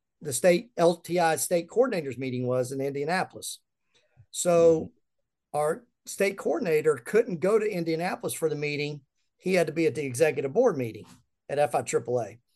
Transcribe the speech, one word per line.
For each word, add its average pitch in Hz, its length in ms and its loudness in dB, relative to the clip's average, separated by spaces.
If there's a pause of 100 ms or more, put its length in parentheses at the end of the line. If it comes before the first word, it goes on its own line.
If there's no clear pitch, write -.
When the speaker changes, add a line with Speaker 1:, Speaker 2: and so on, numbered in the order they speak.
(220)
Speaker 1:
the 151 120 -8
state 180 420 2
L 170 220 4
T 175 220 -4
I 160 180 2
state 175 320 -2
coordinators 185 480 0
meeting 127 280 -4
was 127 280 0
in 135 80 -6
Indianapolis. 143 800 -4 (720)
So 170 600 4 (600)
Speaker 2:
Mm-hmm. 143 40 -4
Speaker 1:
our 151 280 -2 (200)
state 196 320 -2
coordinator 160 600 0
couldn't 202 420 0
go 196 180 2
to 214 120 0
Indianapolis 170 640 -4
for 160 160 -2
the 147 60 -4
meeting. 147 460 -4 (360)
He 185 160 -2
had 170 140 2
to 151 60 -6
be 160 140 0
at 135 80 0
the 151 100 -4
executive 139 480 0
board 233 240 2
meeting 110 280 -6 (420)
at 143 120 -4
F 147 140 2
I 143 100 0
triple 123 380 -2
A. 104 160 -10 (180)